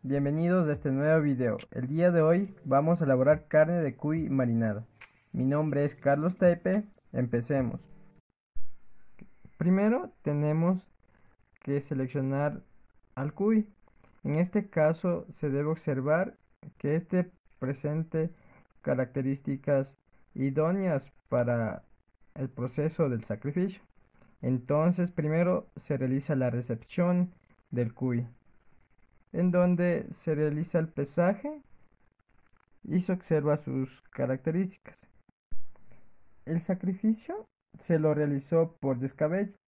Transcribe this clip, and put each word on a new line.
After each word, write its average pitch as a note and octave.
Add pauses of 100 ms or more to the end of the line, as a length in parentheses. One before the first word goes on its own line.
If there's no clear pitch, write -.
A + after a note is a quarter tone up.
Bienvenidos D3+
a -
este C#3+
nuevo D3+
video. B2+ (140)
El B2+
día E3
de E3+
hoy F3
vamos D#3
a -
elaborar C3+
carne D#3+
de C#3
cuy D#3
marinada. A2+ (480)
Mi B2+
nombre C#3+
es D3
Carlos D3
Taipe, F#3 (260)
empecemos. A#2+ (1800)
Primero G#3
tenemos D#3 (760)
que C#3
seleccionar C#3 (520)
al C#3+
cuy. G#3+ (560)
En C#3+
este F3+
caso E3
se D3+
debe D3
observar D#3 (400)
que D3
este F3+ (300)
presente D#3 (540)
características C3+ (360)
idóneas D#3 (160)
para A#2+ (520)
el C3+
proceso D3
del A#2+
sacrificio. F3+ (600)
Entonces D3+
primero D#3+
se -
realiza C3+
la B2+
recepción F3 (380)
del A#2+
cuy, A#2+ (1040)
en F3+
donde F3 (120)
se D#3+
realiza D3+
el D#3+
pesaje G3+ (1200)
y F3+
se F#3
observa D3+
sus C3
características. D#3 (1500)
El E3
sacrificio G#3+ (320)
se E3
lo D#3
realizó D3
por C3+
descabello. D#3+ (120)